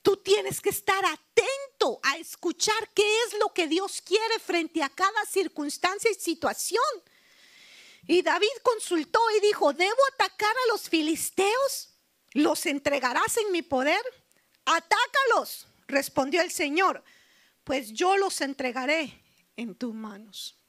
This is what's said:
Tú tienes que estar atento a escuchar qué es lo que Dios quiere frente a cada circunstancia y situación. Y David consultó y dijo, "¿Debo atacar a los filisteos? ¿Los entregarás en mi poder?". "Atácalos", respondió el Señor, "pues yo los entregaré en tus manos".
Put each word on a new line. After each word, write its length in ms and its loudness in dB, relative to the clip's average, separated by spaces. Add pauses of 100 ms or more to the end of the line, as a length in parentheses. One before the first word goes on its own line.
Tú 160 2
tienes 420 0
que 100 -2
estar 360 0
atento 960 0
a 160 0
escuchar 800 -4
qué 280 2
es 160 -4
lo 140 0
que 140 0
Dios 340 -4
quiere 380 -2
frente 420 -4
a 80 -2
cada 360 -2
circunstancia 840 -2
y 60 0
situación. 680 -2 (1200)
Y 160 4
David 260 2 (140)
consultó 560 0 (180)
y 40 4
dijo, 320 2
"¿Debo 280 2 (120)
atacar 420 0
a 160 0
los 180 -4
filisteos? 1000 0 (420)
¿Los 340 0
entregarás 720 0
en 140 0
mi 100 0
poder?". 400 0 (640)
"Atácalos", 1000 0 (200)
respondió 540 0
el 80 0
Señor, 540 0 (600)
"pues 300 -4
yo 240 2
los 240 -2
entregaré 800 -4 (340)
en 200 -10
tus 180 -8
manos". 640 -14 (120)